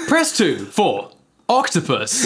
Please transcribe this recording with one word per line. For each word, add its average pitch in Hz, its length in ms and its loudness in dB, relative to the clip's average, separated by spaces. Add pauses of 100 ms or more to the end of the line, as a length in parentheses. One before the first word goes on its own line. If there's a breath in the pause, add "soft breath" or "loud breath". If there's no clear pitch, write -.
Press 311 280 2
two 131 300 0
for 120 460 0 (360)
octopus. 151 760 0